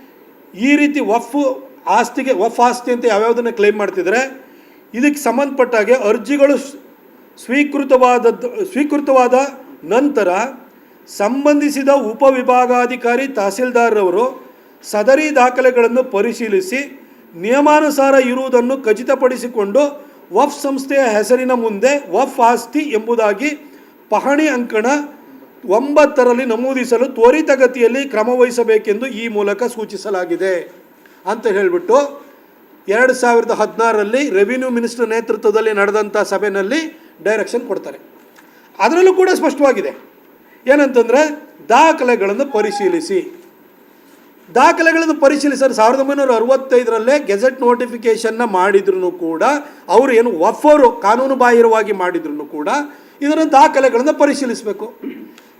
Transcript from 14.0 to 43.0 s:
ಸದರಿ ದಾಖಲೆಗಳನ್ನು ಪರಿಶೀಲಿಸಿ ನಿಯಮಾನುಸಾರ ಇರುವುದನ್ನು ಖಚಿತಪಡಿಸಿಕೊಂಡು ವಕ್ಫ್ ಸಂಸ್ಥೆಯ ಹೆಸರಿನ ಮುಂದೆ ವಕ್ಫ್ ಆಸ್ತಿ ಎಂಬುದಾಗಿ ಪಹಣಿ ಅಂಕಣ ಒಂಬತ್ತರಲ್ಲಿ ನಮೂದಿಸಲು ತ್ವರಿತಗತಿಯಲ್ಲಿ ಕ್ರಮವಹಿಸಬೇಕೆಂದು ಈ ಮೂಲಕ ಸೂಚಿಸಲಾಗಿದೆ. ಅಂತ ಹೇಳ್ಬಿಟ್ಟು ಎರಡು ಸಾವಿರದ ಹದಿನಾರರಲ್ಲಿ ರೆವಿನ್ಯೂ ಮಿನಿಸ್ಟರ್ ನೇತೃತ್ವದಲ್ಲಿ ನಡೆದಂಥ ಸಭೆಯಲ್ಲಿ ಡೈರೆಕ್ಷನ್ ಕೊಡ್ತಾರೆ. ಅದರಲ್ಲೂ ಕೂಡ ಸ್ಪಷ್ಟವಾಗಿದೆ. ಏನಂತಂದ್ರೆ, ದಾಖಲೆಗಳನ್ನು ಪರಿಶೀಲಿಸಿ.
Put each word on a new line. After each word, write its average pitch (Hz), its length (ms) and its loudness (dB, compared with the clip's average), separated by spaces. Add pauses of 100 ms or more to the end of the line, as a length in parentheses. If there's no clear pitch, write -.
ಸದರಿ 269 440 2
ದಾಖಲೆಗಳನ್ನು 254 680 2
ಪರಿಶೀಲಿಸಿ 220 760 -4 (560)
ನಿಯಮಾನುಸಾರ 277 800 2
ಇರುವುದನ್ನು 254 720 0
ಖಚಿತಪಡಿಸಿಕೊಂಡು 247 1200 -2 (260)
ವಕ್ಫ್ 247 280 0
ಸಂಸ್ಥೆಯ 277 420 -2 (140)
ಹೆಸರಿನ 247 340 0
ಮುಂದೆ 226 400 0 (200)
ವಕ್ಫ್ 254 280 -2
ಆಸ್ತಿ 240 400 0
ಎಂಬುದಾಗಿ 226 680 -2 (600)
ಪಹಣಿ 285 380 0
ಅಂಕಣ 233 380 -2 (800)
ಒಂಬತ್ತರಲ್ಲಿ 269 800 2
ನಮೂದಿಸಲು 240 600 -2
ತ್ವರಿತಗತಿಯಲ್ಲಿ 262 1040 2
ಕ್ರಮವಹಿಸಬೇಕೆಂದು 226 1000 0
ಈ 226 200 -8
ಮೂಲಕ 208 360 -4
ಸೂಚಿಸಲಾಗಿದೆ. 190 1200 -6 (440)
ಅಂತ 226 140 -6 (120)
ಹೇಳ್ಬಿಟ್ಟು 185 400 0 (880)
ಎರಡು 247 340 2
ಸಾವಿರದ 233 400 2
ಹದಿನಾರರಲ್ಲಿ 214 600 -2 (180)
ರೆವಿನ್ಯೂ 254 380 -2
ಮಿನಿಸ್ಟರ್ 233 360 -4
ನೇತೃತ್ವದಲ್ಲಿ 220 680 -2
ನಡೆದಂಥ 208 380 -2 (160)
ಸಭೆಯಲ್ಲಿ 202 460 -4 (460)
ಡೈರೆಕ್ಷನ್ 220 460 -4
ಕೊಡ್ತಾರೆ. 160 260 -10 (840)
ಅದರಲ್ಲೂ 349 400 4
ಕೂಡ 370 100 4 (100)
ಸ್ಪಷ್ಟವಾಗಿದೆ. 262 520 0 (760)
ಏನಂತಂದ್ರೆ, 254 560 4 (520)
ದಾಖಲೆಗಳನ್ನು 247 720 2 (120)
ಪರಿಶೀಲಿಸಿ. 196 600 -2 (1300)